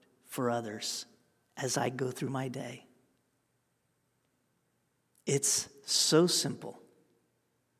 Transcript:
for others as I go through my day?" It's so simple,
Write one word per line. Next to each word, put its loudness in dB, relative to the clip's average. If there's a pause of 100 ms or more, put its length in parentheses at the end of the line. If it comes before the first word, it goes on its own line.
(260)
for -2
others -4 (500)
as -2
I 2
go -4
through -6
my -4
day?" -10 (2500)
It's 0 (160)
so 6
simple, -2 (1000)